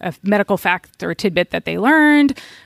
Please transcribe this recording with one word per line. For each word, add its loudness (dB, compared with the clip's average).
a -8
medical 0
fact -4
or -4
tidbit -4
that -6
they -6
learned, 2